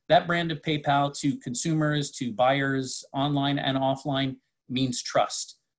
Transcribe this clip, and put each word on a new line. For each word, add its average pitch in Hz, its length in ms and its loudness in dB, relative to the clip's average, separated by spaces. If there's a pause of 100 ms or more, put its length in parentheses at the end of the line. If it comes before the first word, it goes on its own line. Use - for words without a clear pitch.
that 175 160 6
brand 170 260 0
of 147 120 -6
PayPal 143 560 0
to 139 180 0
consumers, 147 760 -2
to 120 200 -6
buyers, 135 800 0
online 139 460 0
and 135 180 0
offline, 135 600 -2 (320)
means 127 340 -2
trust. - 560 -2 (200)